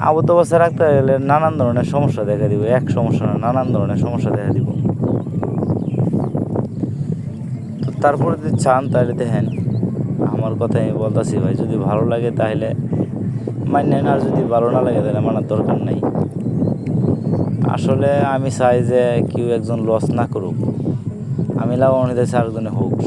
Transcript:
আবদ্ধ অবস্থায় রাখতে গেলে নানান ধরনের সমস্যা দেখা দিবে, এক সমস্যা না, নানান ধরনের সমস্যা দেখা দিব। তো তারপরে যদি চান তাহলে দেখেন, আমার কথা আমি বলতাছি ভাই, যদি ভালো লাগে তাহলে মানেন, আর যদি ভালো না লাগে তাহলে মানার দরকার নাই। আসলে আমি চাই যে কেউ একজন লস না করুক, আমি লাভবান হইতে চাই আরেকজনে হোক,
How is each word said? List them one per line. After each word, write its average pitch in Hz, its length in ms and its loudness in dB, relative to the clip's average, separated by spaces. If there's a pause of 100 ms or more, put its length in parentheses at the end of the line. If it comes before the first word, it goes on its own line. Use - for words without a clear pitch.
আবদ্ধ 156 280 2
অবস্থায় 170 280 4
রাখতে 165 200 2 (120)
গেলে 135 180 4 (160)
নানান 156 300 4
ধরনের 120 340 2
সমস্যা 143 360 0
দেখা 104 220 2
দিবে, 104 140 0 (120)
এক 123 60 0 (120)
সমস্যা 117 320 0
না, - 60 0 (100)
নানান 127 300 0
ধরনের - 300 0
সমস্যা 120 320 0
দেখা 104 200 0
দিব। - 120 0 (3250)
তো 131 60 -2 (140)
তারপরে 143 400 2
যদি - 100 -2 (120)
চান 131 180 4 (100)
তাহলে 120 300 2
দেখেন, - 240 0 (880)
আমার 113 260 -2
কথা 113 220 0
আমি 110 200 -2
বলতাছি 110 400 0
ভাই, 110 200 0
যদি 110 140 -2 (120)
ভালো 107 140 2 (100)
লাগে 117 180 0 (100)
তাহলে 110 300 0 (1000)
মানেন, 139 400 2
আর 139 140 2
যদি 131 160 0 (120)
ভালো 117 200 2
না 127 120 4
লাগে 117 180 2
তাহলে 107 240 0
মানার 107 240 0
দরকার - 340 2
নাই। - 120 -2 (1800)
আসলে 135 360 2 (240)
আমি 131 240 0
চাই 123 180 4 (140)
যে 123 100 4 (300)
কেউ 120 160 -2 (100)
একজন 113 220 -2 (100)
লস 110 160 2 (140)
না 120 140 2
করুক, 92 240 -4 (1040)
আমি 123 200 0
লাভবান 131 280 4
হইতে 123 200 0
চাই 123 100 0
আরেকজনে 113 360 -2
হোক, 113 160 0 (140)